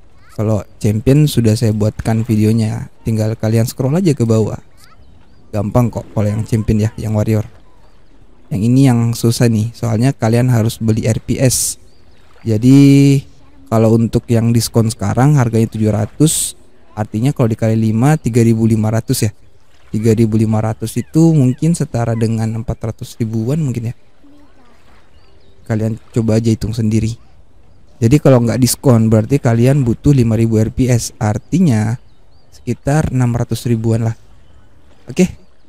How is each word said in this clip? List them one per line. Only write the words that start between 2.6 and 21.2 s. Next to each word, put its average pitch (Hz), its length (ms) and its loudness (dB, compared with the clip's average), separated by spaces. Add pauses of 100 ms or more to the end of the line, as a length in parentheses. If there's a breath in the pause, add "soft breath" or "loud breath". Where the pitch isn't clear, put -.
tinggal 110 320 -2
kalian 113 320 0
scroll 131 320 -4
aja 185 160 2
ke 123 160 -2
bawah. 110 320 -2 (880)
Gampang 107 400 -2
kok 98 240 -10
kalau 104 160 -2
yang 107 160 -6
champion 107 400 0
ya, 110 160 -4
yang 107 160 -4
warrior. 107 320 -2 (1040)
Yang 98 80 -4
ini 123 240 2
yang 117 320 2
susah 117 320 0
nih, 113 240 -2
soalnya 117 400 -2
kalian 120 400 -2
harus 113 240 -2
beli 113 320 -2
R 110 100 -2
P - 220 -6
S. - 400 -2 (640)
Jadi 139 720 6 (480)
kalau 113 300 2
untuk 117 320 -2
yang 117 240 2
diskon 113 400 0
sekarang 120 420 0
harganya 113 300 2
tujuh 107 240 -2
ratus, - 640 -2 (400)
artinya 110 400 -4
kalau 120 160 -2
dikali 110 260 -2
lima, 110 400 2
tiga 120 300 0
ribu 113 240 2
lima 110 240 0
ratus 113 320 -2
ya. 104 60 -4 (580)
Tiga 110 240 0
ribu 110 240 2
lima 110 240 0
ratus 110 400 -6
itu 160 320 2